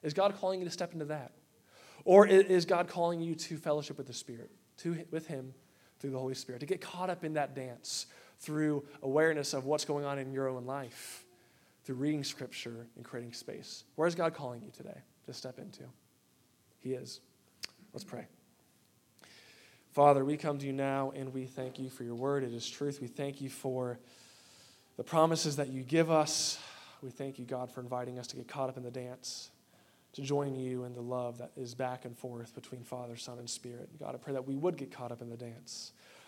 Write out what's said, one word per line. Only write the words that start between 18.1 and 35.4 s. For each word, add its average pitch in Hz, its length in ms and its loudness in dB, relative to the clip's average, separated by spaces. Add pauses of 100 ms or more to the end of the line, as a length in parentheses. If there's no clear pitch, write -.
Father, 143 340 8
we 147 140 2
come 147 220 -2
to 139 80 -6
you 135 60 -2
now 135 420 0
and 131 180 -6
we 131 120 -6
thank 131 340 -8
you 131 100 -6
for 127 140 -10
your 117 100 -6
word. 135 300 0
It 117 100 -4
is 120 160 -6
truth. 143 320 -4
We 123 60 -6
thank 139 340 -6
you 135 80 -6
for 127 480 -2 (960)
the 160 80 -4
promises 160 520 4
that 143 140 -2
you 131 120 -6
give 160 300 4
us. - 480 2 (420)
We 131 80 -10
thank 135 300 -8
you, 123 60 -10
God, 127 260 -4
for 127 100 -10
inviting 123 380 -6
us 123 80 -10
to - 80 -12
get 127 120 -12
caught 135 220 -2
up 131 80 -8
in 123 60 -8
the 123 80 -8
dance, 123 580 -10 (640)
to 139 80 -8
join 143 320 0
you 127 300 -4
in 123 100 -8
the 123 80 -8
love 120 380 -4
that 120 180 -12
is 120 160 -8
back 127 320 -6
and 120 100 -10
forth 117 380 -10
between - 300 -12
Father, 120 340 -10
Son, 120 220 -12
and 120 100 -12
Spirit. 120 400 -10 (100)
God, - 140 -8
I 123 60 -10
pray 143 140 -6
that 131 140 -4
we 139 80 -2
would 165 220 0
get 135 140 -8
caught 120 200 -8
up 120 120 -10
in 120 80 -10
the 120 40 -10
dance, - 580 -12 (340)